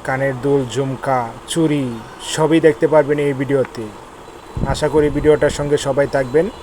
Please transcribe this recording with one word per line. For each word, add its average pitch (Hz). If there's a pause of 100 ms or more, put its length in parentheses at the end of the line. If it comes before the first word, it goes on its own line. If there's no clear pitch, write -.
কানের 135
দুল, 139 (100)
ঝুমকা, 131 (280)
চুড়ি 151 (480)
সবই 156
দেখতে 156
পারবেন 147
এই 143
ভিডিওতে। 127 (800)
আশা 143
করি 151
ভিডিওটার 147
সঙ্গে 147
সবাই 139 (100)
থাকবেন। 135 (160)